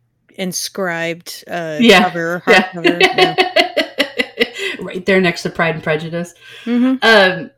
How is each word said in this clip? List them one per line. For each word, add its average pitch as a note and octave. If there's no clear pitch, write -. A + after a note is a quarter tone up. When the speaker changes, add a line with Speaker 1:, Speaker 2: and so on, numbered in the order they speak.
Speaker 1:
inscribed, F3
uh, D#3+
Speaker 2:
Yeah. G3
Speaker 1:
cover, E3+
Speaker 2:
Yeah. F#3
Speaker 1:
hardcover. F4
Yeah. F#4
Speaker 2:
<laughs> -
Right F3+
there F#3+
next E3+
to F3+
Pride E3
and D#3+
Prejudice. E3
Speaker 1:
Mm-hmm. B3
Speaker 2:
Um, F#3+